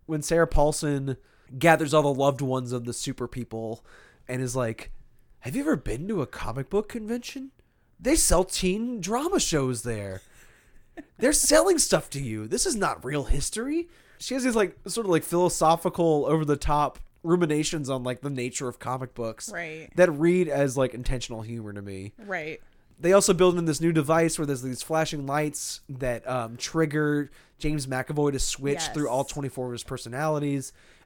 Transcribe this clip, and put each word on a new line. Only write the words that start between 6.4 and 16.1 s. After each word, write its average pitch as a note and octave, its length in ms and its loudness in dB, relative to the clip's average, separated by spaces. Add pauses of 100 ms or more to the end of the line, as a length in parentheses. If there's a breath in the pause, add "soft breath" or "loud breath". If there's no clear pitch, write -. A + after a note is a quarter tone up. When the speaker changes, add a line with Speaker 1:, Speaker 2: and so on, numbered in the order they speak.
Speaker 1:
book G#3 180 0
convention? A#3+ 640 -8 (480)
They - 160 2
sell F3 280 6
teen A3 560 -2
drama C4+ 380 0
shows C3 440 0
there. G#2 400 -6 (960 soft breath)
They're C#4+ 160 4
selling E4 440 6
stuff - 320 0
to C#3 100 -8
you. A2 280 -6
This G3+ 180 -2
is E4 80 0
not D3+ 300 -2
real C#3 200 -2
history." B3+ 640 0 (300 soft breath)
She - 160 -6
has C4 80 -2
these, B3 140 2
like, G3+ 200 2 (100)
sort A3 200 -4
of, F#3+ 40 -2
like, D#3+ 120 4
philosophical, E3 1040 2